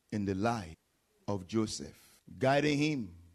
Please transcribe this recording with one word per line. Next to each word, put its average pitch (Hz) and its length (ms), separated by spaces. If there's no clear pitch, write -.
in 107 140
the 98 100
life 98 420
of 95 180
Joseph, 107 500
guiding 143 360
him 143 320